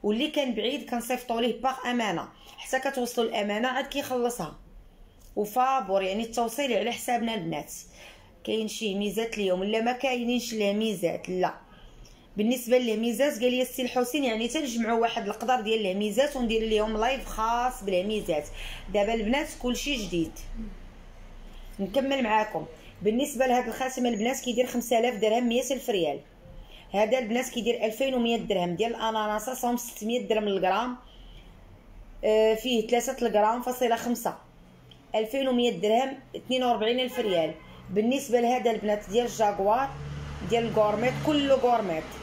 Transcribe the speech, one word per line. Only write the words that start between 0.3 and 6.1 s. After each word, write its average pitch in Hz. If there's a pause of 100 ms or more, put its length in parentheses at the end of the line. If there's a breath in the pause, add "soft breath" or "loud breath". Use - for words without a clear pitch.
بعيد 226
كنصيفطوا 240
ليه 226
باغ 262 (160)
امانه 202 (300 loud breath)
حتى -
كتوصلوا 247
الامانه 208
عاد 254
كيخلصها، 240 (760)
وفابور 208
يعني 196